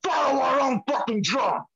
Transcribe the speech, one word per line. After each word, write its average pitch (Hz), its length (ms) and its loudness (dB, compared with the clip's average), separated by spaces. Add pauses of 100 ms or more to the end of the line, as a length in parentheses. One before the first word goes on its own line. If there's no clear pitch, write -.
follow 285 380 0
our 262 180 2
own 269 280 2
fucking 226 340 -2
draw. 196 400 0 (140)